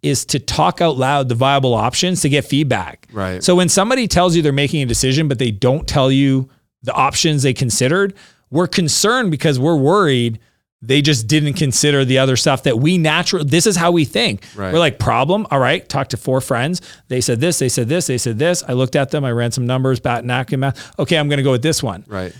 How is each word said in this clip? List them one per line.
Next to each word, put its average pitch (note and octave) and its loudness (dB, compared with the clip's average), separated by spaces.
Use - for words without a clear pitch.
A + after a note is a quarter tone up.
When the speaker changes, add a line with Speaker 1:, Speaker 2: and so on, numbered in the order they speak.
Speaker 1:
is D3 -2
to - -4
talk - -2
out D#3+ 0
loud C3+ 0
the B2 -2
viable C3 2
options D3 -2
to D3+ 0
get C#3 0
feedback. A#2+ -4
Speaker 2:
Right. F#2 -6
Speaker 1:
So F3+ 4
when F3+ 4
somebody A3+ 0
tells F3 2
you E3+ 2
they're D3 2
making C#3+ 0
a C3 -2
decision, C3 0
but C3+ -2
they B2 0
don't B2 0
tell C3+ 2
you C3+ 2
the B2 -6
options C#3 0
they C3+ 2
considered, D3 0
we're E3 0
concerned G3+ 0
because C#3+ 0
we're D#3+ 2
worried C3+ 2
they C3 2
just C3+ 0
didn't D3+ 0
consider C#3+ 2
the C3 2
other C3 2
stuff - 0
that A#2+ 2
we E3+ 2
natural-, D#3+ 0
this D#3+ 2
is G3 2
how F3 2
we E3 2
think. G3 -2
Speaker 2:
Right. F#2+ -6
Speaker 1:
We're D#3 2
like, C#3 0
"Problem? C#3 0
All C#3 2
right, C3 0
talk C#3 -4
to A#2+ -6
four C3 -2
friends. C3+ -2
They B2+ -2
said A#2+ 0
this, E3+ 0
they C3+ 0
said A#2+ -2
this, E3+ -2
they B2+ -2
said A2+ -4
this. F3 0
I C#3 -6
looked B2+ 0
at C#3 0
them, D3 -2
I B2 -2
ran A#2+ -2
some B2 -4
numbers, C3 0
bat, A#2+ -4
napkin B2+ -2
math. - -6
Okay, D#3+ 0
I'm D3 0
gonna C#3+ 0
go C#3 2
with A#2+ 0
this D#3 -2
one." G2+ -6
Speaker 2:
Right. F#2 -8